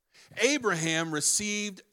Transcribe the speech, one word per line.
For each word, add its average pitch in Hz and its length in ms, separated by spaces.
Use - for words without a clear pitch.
Abraham 170 760
received 208 680